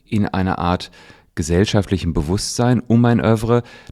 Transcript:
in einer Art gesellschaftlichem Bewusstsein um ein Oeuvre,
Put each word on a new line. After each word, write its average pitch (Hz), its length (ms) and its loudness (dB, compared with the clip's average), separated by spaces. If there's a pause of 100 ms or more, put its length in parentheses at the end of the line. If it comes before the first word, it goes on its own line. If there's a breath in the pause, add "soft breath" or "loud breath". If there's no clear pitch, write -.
in 104 200 0
einer 92 320 -2
Art 90 320 -2 (460 loud breath)
gesellschaftlichem 87 800 0
Bewusstsein 104 640 0
um 117 260 2
ein 120 160 2
Oeuvre, 113 400 2 (300 loud breath)